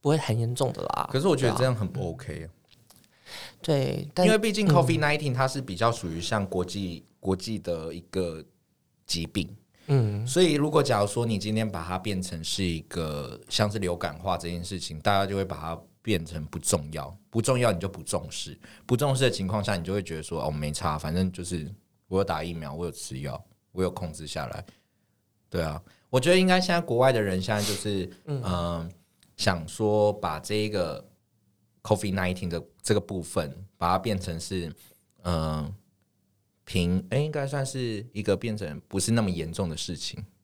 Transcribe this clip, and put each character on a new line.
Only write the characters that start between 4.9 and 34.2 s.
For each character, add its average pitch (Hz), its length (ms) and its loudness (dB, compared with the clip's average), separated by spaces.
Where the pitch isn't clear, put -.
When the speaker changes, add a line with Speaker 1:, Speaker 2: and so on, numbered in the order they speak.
Speaker 2:
nineteen 147 340 2
它 131 140 4
是 135 140 -2
比 117 160 -6
较 113 160 4
属 90 180 -4
于 80 100 -4
像 101 240 0
国 92 200 -2
际， 90 400 -6
国 95 160 2
际 110 240 -6
的 80 340 -6
一 90 60 -10
个 82 340 -4
疾 85 220 -2
病。 90 200 -2
Speaker 1:
嗯。 110 400 2
Speaker 2:
所 135 160 4
以 160 120 6
如 147 140 4
果 151 140 4
假 113 180 4
如 104 60 4
说 117 180 0
你 113 140 0
今 104 160 -2
天 110 160 2
把 82 140 -6
它 90 120 -4
变 98 240 -2
成 85 220 -6
是 95 220 -2
一 82 240 0
个 76 600 -6
像 104 220 2
是 110 80 -2
流 90 180 0
感 85 200 -4
化 90 200 -2
这 85 140 -4
件 87 140 -4
事 95 120 -6
情， 80 220 -8
大 101 140 2
家 98 120 4
就 98 120 -2
会 98 80 0
把 71 120 -6
它 80 220 -6
变 87 240 0
成 80 200 -8
不 - 120 -8
重 76 320 2
要， 78 260 -10
不 110 100 0
重 127 160 2
要 120 140 4
你 90 80 0
就 92 100 -4
不 - 140 -10
重 - 260 -4
视， - 300 -10
不 123 120 2
重 135 180 2
视 131 80 2
的 127 80 6
情 95 160 -2
况 104 160 0
下， 98 140 0
你 85 80 -2
就 92 80 -2
会 101 100 0
觉 82 140 -8
得 78 80 -6
说 80 180 -4
：“哦， 69 80 0
没 76 220 -2
差， 78 260 -2
反 78 160 -4
正 92 160 4
就 90 140 -10
是 87 280 -6
我 95 100 2
有 98 60 4
打 82 180 -2
疫 85 100 -4
苗， 76 220 -8
我 85 120 -4
有 82 40 -4
吃 65 300 -10
药， 69 200 -8
我 92 140 0
有 90 80 2
控 90 200 -6
制 78 140 -12
下 73 220 -6
来。” - 160 -10
对 90 140 -2
啊， 78 180 -4
我 127 80 4
觉 127 100 2
得 180 80 8
应 185 80 6
该 185 160 6
现 185 140 0
在 170 60 2
国 120 160 -2
外 127 160 8
的 117 100 4
人 92 180 2
现 107 140 0
在 104 80 0
就 101 100 0
是， 98 380 -2
Speaker 1:
嗯。 143 180 -4
Speaker 2:
呃， 87 460 -2
想 85 320 0
说 104 460 2
把 80 260 -2
这 - 160 -6
一 107 140 0
个 87 360 -4
covid 98 320 2
nineteen 92 320 0
的 82 160 -2
这 - 140 2
个 104 60 2
部 98 200 -6
分， 80 320 -4
把 85 140 0
它 95 80 4
变 95 220 0